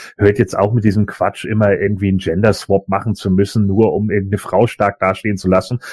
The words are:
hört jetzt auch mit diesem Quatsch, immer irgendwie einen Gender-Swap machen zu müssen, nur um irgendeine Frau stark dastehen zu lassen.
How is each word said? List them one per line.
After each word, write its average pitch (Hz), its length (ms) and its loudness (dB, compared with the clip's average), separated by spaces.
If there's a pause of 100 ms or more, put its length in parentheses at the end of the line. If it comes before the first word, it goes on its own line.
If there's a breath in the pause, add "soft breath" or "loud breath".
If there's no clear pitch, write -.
(180 loud breath)
hört 101 200 2
jetzt 117 200 0
auch 104 160 2
mit 113 100 0
diesem 104 220 2
Quatsch, - 400 -6
immer 107 260 2
irgendwie 98 380 0
einen 95 80 2
Gender-Swap 98 720 0
machen 98 260 -2
zu 98 160 -2
müssen, 101 340 2
nur 98 280 2
um 104 180 -2
irgendeine 101 280 -2
Frau 104 280 0
stark - 320 -2
dastehen 95 380 -2
zu 92 120 -2
lassen. 92 300 0 (140 loud breath)